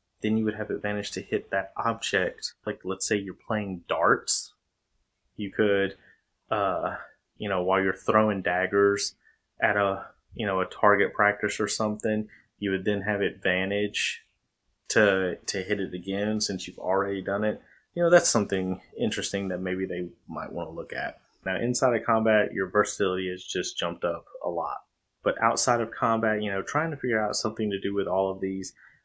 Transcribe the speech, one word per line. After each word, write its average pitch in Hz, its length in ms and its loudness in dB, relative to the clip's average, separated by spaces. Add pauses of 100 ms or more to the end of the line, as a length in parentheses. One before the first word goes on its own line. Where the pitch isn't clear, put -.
(220)
then 110 140 2
you 107 80 2
would 107 120 0
have 107 140 -6
advantage 104 420 -4
to - 100 -6
hit - 300 -4
that 98 260 -2
object. - 800 -2 (100)
Like, 104 180 -6
let's 95 240 -4
say 110 80 2
you're 98 180 -4
playing 98 540 -4
darts, - 640 2 (840)
you 104 120 -4
could, 98 460 2 (560)
uh, 92 440 0 (420)
you 104 100 -6
know, 92 160 0
while 95 180 2
you're 95 120 2
throwing 107 480 4
daggers 98 720 2 (460)
at 104 160 2
a, 98 300 0 (280)
you 113 100 -4
know, 95 140 0
a 92 60 0
target 101 480 4
practice 104 480 0
or 101 80 0
something, 107 580 -2 (340)
you 101 100 0
would 95 120 -2
then 101 180 0
have 101 200 -2
advantage 98 1000 0 (680)
to, 95 560 4
to 98 180 -2
hit 101 160 -2
it 90 140 -4
again 98 480 -2
since 98 260 -4
you've - 100 -14
already 98 440 0
done 98 240 -2
it. 107 160 -2 (320)
You 175 100 0
know, 170 60 4
that's 170 200 8
something 95 520 0 (180)
interesting 98 480 -2
that 92 140 -4
maybe 92 240 -4
they 90 240 -6 (180)
might 78 240 -10
wanna 80 200 -8
look 82 200 -10
at. - 280 -8 (260)
Now, 95 100 -2
inside 123 400 2
of 107 100 -2
combat, 110 460 4
your 92 180 -2
versatility 95 600 2
has 90 120 -8
just - 340 -6
jumped 87 260 -4
up 85 220 -2 (200)
a - 40 -2
lot. 82 340 -6 (400)
But - 180 0
outside 120 380 2
of 117 120 -4
combat, 113 500 0
you 104 100 -4
know, 98 100 -2
trying 156 300 -2
to 147 60 -8
figure 117 240 0
out 104 140 -2
something 107 360 -2
to 98 80 -2
do 101 140 -2
with 98 140 0
all 95 220 2
of 95 120 -6
these 95 320 -4 (320)